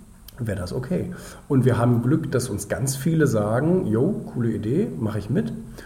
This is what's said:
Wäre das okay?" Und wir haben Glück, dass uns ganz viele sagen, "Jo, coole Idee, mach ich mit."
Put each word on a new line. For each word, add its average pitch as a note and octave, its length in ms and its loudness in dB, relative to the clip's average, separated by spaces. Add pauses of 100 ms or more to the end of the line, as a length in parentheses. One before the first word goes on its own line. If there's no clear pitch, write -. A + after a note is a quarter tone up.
(380)
Wäre G#2+ 200 -4
das F2+ 140 -6
okay?" D3+ 400 -4 (360)
Und C3 180 4
wir B2 100 6
haben A#2+ 260 4
Glück, C3 300 2
dass A#2+ 160 0
uns - 200 -6
ganz - 280 -2
viele D#3+ 300 2
sagen, A#2 600 2
"Jo, C3 360 2 (100)
coole A#2 200 -2
Idee, A2+ 360 0 (100)
mach G#2+ 180 -2
ich G2 120 -6
mit." A3 240 0 (340)